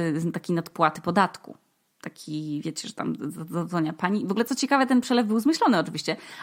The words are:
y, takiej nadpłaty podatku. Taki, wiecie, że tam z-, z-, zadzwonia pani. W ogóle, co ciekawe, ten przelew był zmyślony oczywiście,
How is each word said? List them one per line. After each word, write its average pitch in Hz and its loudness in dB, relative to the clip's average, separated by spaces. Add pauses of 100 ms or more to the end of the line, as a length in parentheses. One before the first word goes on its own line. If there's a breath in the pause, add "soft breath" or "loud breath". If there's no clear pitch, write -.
(260)
y, 160 -2
takiej 170 -2
nadpłaty 165 0
podatku. - 0 (440)
Taki, 151 -6
wiecie, 160 -8
że - -12
tam - -4
z-, 151 -8
z-, 165 -10
zadzwonia 165 -2
pani. 185 -2
W 185 0
ogóle, 220 2
co 269 -2
ciekawe, 269 2
ten 247 6
przelew 240 2
był 220 2
zmyślony 294 4
oczywiście, 160 -2 (260 loud breath)